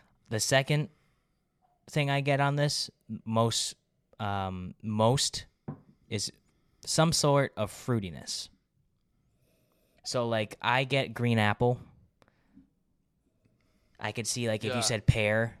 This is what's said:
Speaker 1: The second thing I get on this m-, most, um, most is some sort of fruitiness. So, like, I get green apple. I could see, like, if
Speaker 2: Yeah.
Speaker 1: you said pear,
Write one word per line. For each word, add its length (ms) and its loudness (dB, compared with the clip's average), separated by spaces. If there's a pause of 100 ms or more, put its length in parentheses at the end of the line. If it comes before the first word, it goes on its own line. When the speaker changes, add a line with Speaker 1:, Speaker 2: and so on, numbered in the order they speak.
(300)
Speaker 1:
The 100 -2
second 500 2 (1000)
thing 200 0
I 120 2
get 180 2
on 160 2
this 340 0 (200)
m-, 160 -8
most, 500 0 (440)
um, 640 -6
most 640 0 (640)
is 220 -4 (540)
some 280 2
sort 440 2
of 140 -4
fruitiness. 800 -6 (1600)
So, 220 -2
like, 340 -4
I 220 2
get 300 0
green 260 2
apple. 400 2 (2250)
I 120 -6
could 160 -8
see, 220 -2
like, 160 -2
if 60 -2
Speaker 2:
Yeah. 60 -2
Speaker 1:
you 60 -2
said 220 -2
pear, 560 2